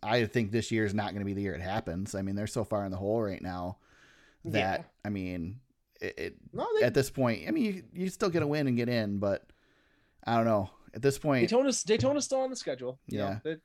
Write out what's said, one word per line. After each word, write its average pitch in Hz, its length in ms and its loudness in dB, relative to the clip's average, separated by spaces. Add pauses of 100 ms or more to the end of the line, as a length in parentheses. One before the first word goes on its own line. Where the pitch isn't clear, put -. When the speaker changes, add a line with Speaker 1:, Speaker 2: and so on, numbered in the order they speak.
Speaker 1:
I 117 240 2
think 107 240 0
this 110 220 -2
year 110 120 4
is 101 80 0
not 104 200 -2
gonna 101 120 -4
be 98 100 -2
the 98 80 -2
year 92 120 -2
it 76 80 -6
happens. 95 540 -4
I 98 60 -2
mean, 98 120 -2
they're 104 140 -2
so 113 160 -2
far 101 200 -2
in 98 60 -4
the 92 80 -4
hole 104 240 2
right 98 180 -2
now, 90 380 -6 (680)
that, 107 120 0 (220)
Speaker 2:
Yeah. - 20 -12 (220)
Speaker 1:
I 104 60 -4
mean, 92 500 -4 (400)
it, - 180 -6
it, 85 160 -8 (180)
Speaker 2:
No, 320 140 -4 (120)
they 427 80 6
Speaker 1:
at - 80 2
this 135 160 2
point, 117 380 0
I - 20 -2
mean, 320 140 0
you, 190 180 -2 (100)
you 180 160 -4
still 190 220 -2
get 165 120 2
a 147 40 0
win 147 200 2
and 123 100 2
get 120 120 0
in, 107 300 0
but 98 280 0 (800)
I 117 120 2
don't 113 100 4
know. 104 240 2 (240)
At 117 80 -10
this 135 160 4
point, 131 300 4
Speaker 2:
Daytona's, 254 360 4
Daytona's 262 400 2
still 262 160 0
on 262 100 -2
the 254 60 -8
schedule, 127 500 -6
you - 120 -6
know, 98 260 -2
Speaker 1:
Yeah. 156 80 -2
Speaker 2:
it, 160 120 -10